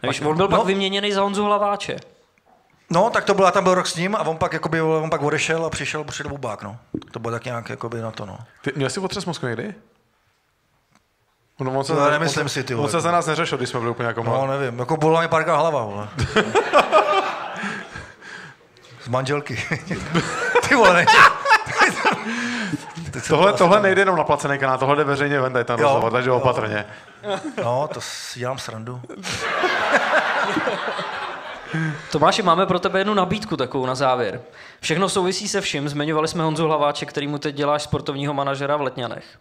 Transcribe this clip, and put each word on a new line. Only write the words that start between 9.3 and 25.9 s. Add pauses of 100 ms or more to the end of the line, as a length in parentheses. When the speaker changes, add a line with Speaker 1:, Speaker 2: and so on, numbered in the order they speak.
Speaker 3:
někdy? (1900)
On,
on
se
Speaker 2:
No,
Speaker 3:
za,
Speaker 2:
nemyslím
Speaker 3:
on,
Speaker 2:
si,
ty
Speaker 3:
on
Speaker 2:
vole.
Speaker 3:
se
za
nás
neřešil,
když
jsme
byli
úplně
jako
Speaker 2:
No,
Speaker 3:
malí.
Speaker 2:
nevím,
jako
bolela
mě
párkrát
hlava,
vole.
<laughs> (2500)
Z
manželky. (520)
<laughs>
Ty
vole,
ne? (2000)
Teď
jsem
Speaker 3:
Tohle,
Speaker 2:
to
asi
Speaker 3:
tohle
Speaker 2:
tam
Speaker 3:
nejde
jenom
na
placený
kanál,
tohle
jde
veřejně
ven,
tady
ten
Speaker 2:
Jo,
Speaker 3:
rozhovor,